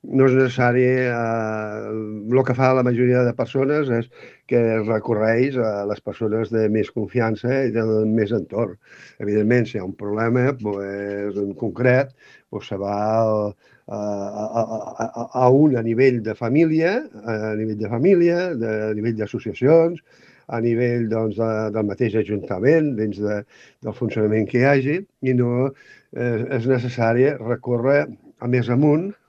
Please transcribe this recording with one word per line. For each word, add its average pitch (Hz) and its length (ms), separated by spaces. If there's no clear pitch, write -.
no 135 140
és - 20
necessari, 127 540
eh, 110 760
lo 127 160
que 123 80
fa 131 160
la 131 160
majoria 123 400
de 120 80
persones 135 560
és 117 140
que 120 140
recorreix 113 760
a 104 300
les 104 100
persones 110 540
de 110 180
més 107 240
confiança 120 680
i 113 100
de 113 80
més 107 240
entorn. 101 460
Evidentment, 107 480
si - 80
hi 101 60
ha 92 80
un - 100
problema, 117 600
pues, 101 760
en 98 240
concret, 123 560
pues, - 240
se 98 80
va 101 160
al, 107 340
a, 101 80
a, 104 640
a, 113 460
a, 117 180
a 123 80
un 139 240
a 117 80
nivell 117 400
de 110 140
família, 160 580
a 110 340
nivell 110 240
de 104 80
família, 170 480
de, 113 160
a 107 80
nivell 110 240
d'associacions, 151 800
a 117 160
nivell, 117 480
doncs, 110 320
de, 113 80
del 104 160
mateix 110 320
ajuntament, 120 720
dins 104 240
de, 104 240
del 110 160
funcionament 107 480
que 123 160
hi 135 80
hagi, 139 260
i 127 80
no, 123 380
eh, 120 300
és 120 160
necessari 123 640
recórrer 123 680
a 120 80
més 123 240
amunt 151 380